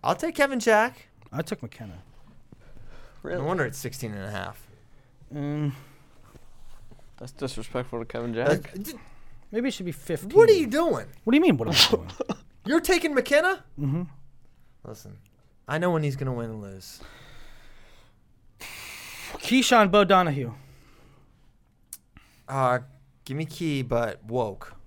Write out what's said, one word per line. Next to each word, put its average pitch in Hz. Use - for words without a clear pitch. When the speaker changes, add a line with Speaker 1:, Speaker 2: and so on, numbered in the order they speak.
Speaker 1:
I'll -
take 330
Kevin 277
Jack. 220
Speaker 2:
I 139
took -
McKenna. 101
Speaker 3:
Really? 165
Speaker 1:
No 147
wonder 170
it's 113
sixteen 120
and 98
a 101
half. 95
Speaker 2:
Mm. 147
Speaker 3:
That's 131
disrespectful 123
to 113
Kevin 117
Speaker 1:
That's 127
Speaker 3:
Jack. -
Speaker 1:
d- 294
Speaker 2:
Maybe 240
it 247
should 185
be 170
fifteen. 185
Speaker 1:
What 427
are 453
you 330
doing? 233
Speaker 2:
What 220
do 254
you 302
mean, 165
what 113
am 165
I -
doing? 85
Speaker 1:
<laughs> -
You're 302
taking 330
McKenna? 302
Speaker 2:
Mm-hmm. 143
Speaker 1:
Listen, 101
I 151
know 180
when 160
he's 143
gonna 135
win 117
and 110
lose. 98
Speaker 2:
Keyshawn, 233
Bo 202
Donahue. 160
Speaker 1:
Uh, 127
give 135
me 160
Key, 151
but 117
woke. 110